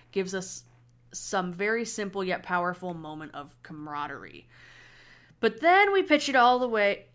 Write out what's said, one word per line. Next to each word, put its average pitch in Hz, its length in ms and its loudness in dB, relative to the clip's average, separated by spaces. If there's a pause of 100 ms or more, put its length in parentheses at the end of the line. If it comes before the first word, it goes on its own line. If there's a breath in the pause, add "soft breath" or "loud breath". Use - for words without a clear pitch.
(120)
gives 185 220 -4
us 185 300 -8 (500)
some 180 400 -4
very 214 320 -2
simple 196 380 -6
yet 180 200 -4
powerful 180 500 -4
moment 156 400 -12
of 143 300 -14
camaraderie. 147 840 -12 (920 loud breath)
But 226 220 0
then 392 320 6
we 381 100 4
pitch 294 240 2
it 269 80 0
all 247 240 6
the 254 80 0
way 208 480 0